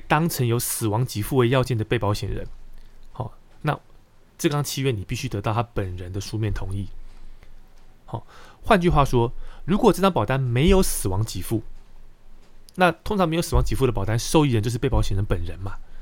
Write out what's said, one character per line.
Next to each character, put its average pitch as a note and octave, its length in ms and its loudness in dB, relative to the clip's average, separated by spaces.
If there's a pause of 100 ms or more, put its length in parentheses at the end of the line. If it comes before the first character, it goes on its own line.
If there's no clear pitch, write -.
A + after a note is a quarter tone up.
当 D#3+ 200 4
成 B2 200 0
有 A#2 100 2
死 - 300 -2
亡 A2 180 0
给 G#2 160 -4
付 C3+ 160 0
为 A#2+ 120 6
要 C3 140 4
件 A#2+ 140 -2
的 G#2+ 60 0
被 A#2+ 160 0
保 G#2 120 0
险 G#2 160 -2
人， - 200 -6 (640)
好， - 260 -10 (240)
那 D3+ 180 -2 (600)
这 E3 100 2
张 D3 140 0
契 - 180 -4
约 C3+ 80 2
你 G#2+ 140 -2
必 B2 120 -6
须 B2+ 140 -4
得 G#2 100 -4
到 G#2+ 140 0
他 A#2 80 0
本 F#2+ 340 -4
人 F2+ 160 -10
的 G2 80 -6
书 G#2+ 200 -6
面 G#2+ 120 0
同 F#2+ 240 -4
意。 G2 120 -4 (1160)
好， - 200 -10 (380)
换 G3+ 180 6
句 F3 80 4
话 C#3 160 6
说， A#2+ 260 2 (340)
如 F#3+ 120 2
果 G3+ 160 6
这 F3 80 -2
张 F#3+ 100 6
保 A#2+ 140 2
单 C3 140 0
没 B2+ 300 2
有 F#3+ 120 8
死 - 260 0
亡 F#2+ 160 0
给 G2+ 160 -6
付， G#2+ 220 -2 (1120)
那 F3+ 160 4
通 - 240 -4
常 F#3 140 2
没 D#3+ 60 -2
有 E3+ 60 0
死 E3 140 -2
亡 - 80 4
给 - 120 0
付 B2 100 2
的 B2 60 4
保 G2 120 0
单， G#2+ 140 2
受 D#3 260 4
益 C#3+ 80 2
人 A2 120 2
就 A#2+ 80 -2
是 A#2+ 80 -2
被 C3+ 100 0
保 A2+ 120 2
险 G#2+ 140 2
人 G2 80 2
本 F#2 220 0
人 E2+ 140 -6
嘛， F#2+ 180 -6 (240)